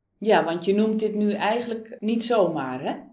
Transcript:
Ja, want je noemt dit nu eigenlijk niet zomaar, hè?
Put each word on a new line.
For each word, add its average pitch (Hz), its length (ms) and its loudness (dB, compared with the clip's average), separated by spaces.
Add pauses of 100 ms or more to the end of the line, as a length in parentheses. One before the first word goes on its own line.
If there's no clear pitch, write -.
(180)
Ja, 196 260 4
want 170 220 -4
je 196 80 2
noemt 214 260 2
dit 208 160 -2
nu 208 160 2
eigenlijk 226 680 -4
niet 226 240 -2
zomaar, 156 600 0
hè? 220 120 -4 (180)